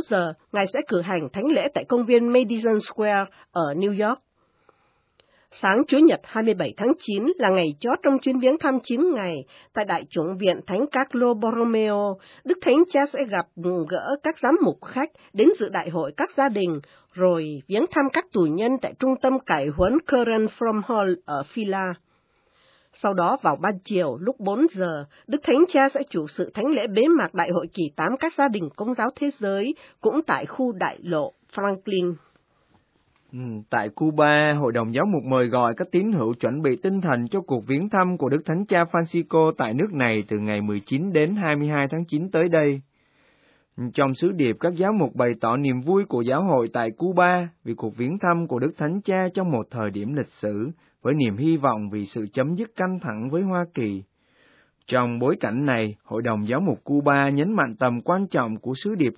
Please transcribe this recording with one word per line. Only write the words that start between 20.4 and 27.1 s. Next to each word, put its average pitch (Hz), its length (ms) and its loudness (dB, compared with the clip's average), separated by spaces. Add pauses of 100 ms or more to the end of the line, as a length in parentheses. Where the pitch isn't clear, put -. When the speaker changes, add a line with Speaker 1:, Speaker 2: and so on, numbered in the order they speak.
Speaker 1:
From 220 280 0
Hall 202 280 0 (100)
ở 139 180 -6 (120)
Pila. 190 380 -4 (1000)
Sau 202 220 -2
đó 185 280 2
vào 156 140 2
ban 202 180 -2 (100)
chiều 170 360 -2
lúc 233 200 -4
bốn 214 300 0
giờ, 165 340 -4 (220)
Đức 285 160 -4
Thánh 302 260 4
Cha 277 200 4
sẽ 277 220 -4
chủ 156 180 -4
sự - 260 -6
thánh 214 120 -4
lễ 254 280 0
bế 214 80 4 (160)